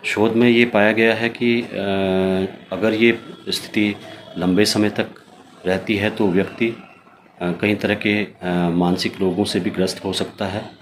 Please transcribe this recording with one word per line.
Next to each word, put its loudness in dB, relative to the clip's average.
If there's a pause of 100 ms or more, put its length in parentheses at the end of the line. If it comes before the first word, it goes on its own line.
शोध 0
में 6
ये 6
पाया 4
गया 4
है -2
कि, 0
अ, -8 (1080)
अगर 0
ये 4 (300)
स्थिति -2 (420)
लंबे 4
समय 2
तक -4 (580)
रहती -2
है 0
तो 0
व्यक्ति, 0
अ, -6 (640)
कई 0
तरह -2
के, 0
अ, -2
मानसिक 0
रोगों 0
से -2
भी -2
ग्रस्त -4
हो -4
सकता -6
है। -8 (100)